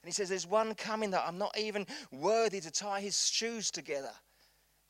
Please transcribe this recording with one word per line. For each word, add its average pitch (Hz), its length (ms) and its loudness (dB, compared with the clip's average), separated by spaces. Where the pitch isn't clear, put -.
And - 20 -20
he 170 80 -6
says, 190 160 0
"There's 180 180 0
one 220 280 4
coming 220 380 -2
that 147 140 2
I'm 175 120 -4
not 202 180 -2
even 208 300 -2
worthy 196 480 4
to 160 100 -8
tie 202 300 -2
his - 300 0
shoes 226 400 0
together." 139 420 -4